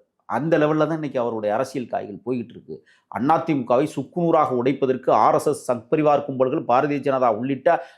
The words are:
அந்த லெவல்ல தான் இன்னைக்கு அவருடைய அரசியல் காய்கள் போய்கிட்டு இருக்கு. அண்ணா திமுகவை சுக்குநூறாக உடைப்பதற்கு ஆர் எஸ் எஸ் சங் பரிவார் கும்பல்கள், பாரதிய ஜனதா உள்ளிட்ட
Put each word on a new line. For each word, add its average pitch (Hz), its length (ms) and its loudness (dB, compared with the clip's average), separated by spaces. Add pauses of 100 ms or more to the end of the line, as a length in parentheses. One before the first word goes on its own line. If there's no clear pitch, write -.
(260)
அந்த 156 320 0
லெவல்ல 151 300 2
தான் 156 120 -4
இன்னைக்கு 135 200 -6
அவருடைய 110 360 -2
அரசியல் 127 320 -4
காய்கள் 104 380 -8
போய்கிட்டு 120 240 -6
இருக்கு. 82 280 -16 (340)
அண்ணா 143 320 2
திமுகவை 135 440 0
சுக்குநூறாக 160 640 0
உடைப்பதற்கு 127 640 0
ஆர் 123 220 4
எஸ் 151 140 0
எஸ் 143 240 -2
சங் 117 180 -6
பரிவார் 147 360 2
கும்பல்கள், 131 400 -2
பாரதிய 139 340 0
ஜனதா 127 360 0
உள்ளிட்ட 127 340 -2 (280)